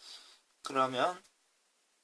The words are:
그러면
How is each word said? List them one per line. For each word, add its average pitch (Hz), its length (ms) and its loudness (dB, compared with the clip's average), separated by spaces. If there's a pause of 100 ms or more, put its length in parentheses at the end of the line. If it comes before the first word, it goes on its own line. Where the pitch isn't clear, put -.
(640)
그러면 135 580 2 (840)